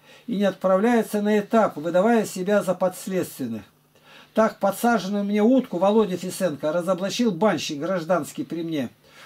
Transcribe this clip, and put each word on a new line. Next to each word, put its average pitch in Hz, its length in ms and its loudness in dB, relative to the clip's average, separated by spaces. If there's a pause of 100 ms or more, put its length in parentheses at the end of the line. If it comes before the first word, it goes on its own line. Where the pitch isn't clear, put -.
(260)
и - 120 -6
не 202 80 2
отправляются 208 760 2
на 208 180 4
этап, 202 380 2
выдавая 185 480 2
себя 190 380 0
за 185 100 -2
подследственных. 175 880 -4 (720)
Так 220 260 2
подсаженную 202 640 0
мне 208 200 0
утку 240 340 2
Володя 196 400 2
Фисенко 175 540 -4
разоблачил 185 600 -2
банщик 165 460 -2
гражданский 165 680 -4
при 165 200 -8
мне. 156 260 -4 (360)